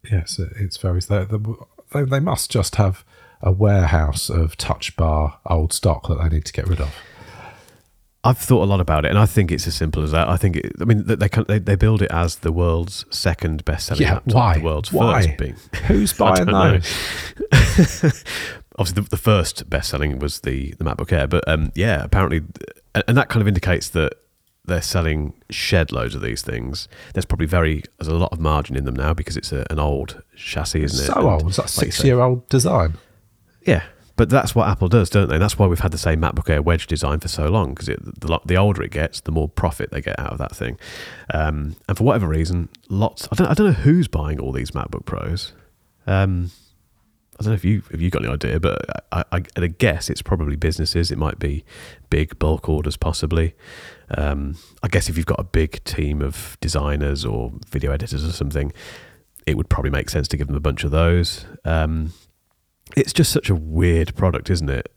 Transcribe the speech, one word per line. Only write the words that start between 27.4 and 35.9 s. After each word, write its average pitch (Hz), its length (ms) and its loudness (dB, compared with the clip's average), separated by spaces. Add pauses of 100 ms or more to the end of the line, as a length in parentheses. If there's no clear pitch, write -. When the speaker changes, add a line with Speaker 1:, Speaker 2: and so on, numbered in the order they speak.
Speaker 2:
very, 80 360 2 (140)
there's 78 120 -6
a 80 60 0
lot 85 180 0
of 82 80 -6
margin 73 340 0
in 67 80 -2
them 64 120 -4
now 73 180 0
because - 240 -6
it's - 160 -8
a, 67 160 -4
an 78 100 -2
old 71 420 -2 (140)
chassis, - 480 -4
isn't 69 160 -2
Speaker 1:
It's 69 80 -2
Speaker 2:
it? - 60 -2
Speaker 1:
so - 60 0
Speaker 2:
And 135 100 4
Speaker 1:
old. 80 180 2
It's 95 100 -2
that - 40 0 (160)
Speaker 2:
like - 100 2
you - 40 -4
say - 60 -4
Speaker 1:
six-year-old 127 520 2
design. 107 460 2 (720)
Speaker 2:
Yeah, 127 180 2 (340)
but 117 120 4
that's - 260 2
what 104 120 4
Apple 95 220 2
does, 101 200 4
don't 98 200 4
they? 67 60 0
And 85 60 4
that's 104 180 0
why 101 80 6
we've 85 120 2
had 85 120 0